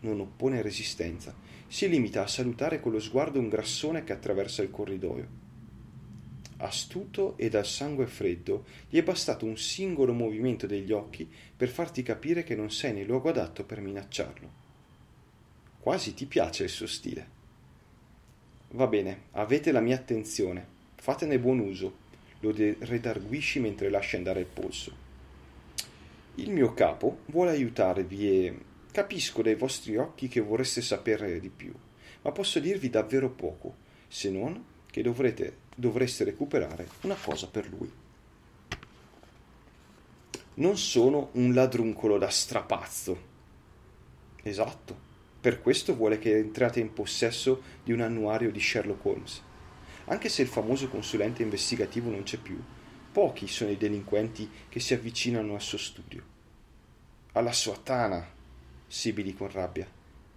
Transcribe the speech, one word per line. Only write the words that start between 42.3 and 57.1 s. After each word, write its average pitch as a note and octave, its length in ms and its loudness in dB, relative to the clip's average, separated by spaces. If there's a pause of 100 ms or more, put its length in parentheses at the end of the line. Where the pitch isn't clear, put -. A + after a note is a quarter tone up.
Esatto, G#2+ 560 -4 (420)
per - 220 4
questo - 320 4
vuole A2 240 4
che A2 180 6
entriate A#2+ 440 2
in G#2+ 120 -2
possesso A#2 720 0 (220)
di A#2+ 80 0
un A#2+ 80 4
annuario A2+ 500 2
di G2+ 100 -4
Sherlock G2+ 440 0
Holmes. - 380 -2 (640)
Anche - 220 -2
se - 140 2
il B2+ 60 6
famoso B2+ 400 0
consulente G#2+ 560 0
investigativo A2 640 0
non G2 140 -4
c'è - 140 -6
più, - 220 -8 (520)
pochi F3 340 4
sono G#2 240 -2
i G2+ 60 2
delinquenti G#2 720 0 (180)
che - 120 -6
si - 120 0
avvicinano A2+ 600 0
al G2+ 80 -6
suo - 160 -6
studio. - 440 -10 (1080)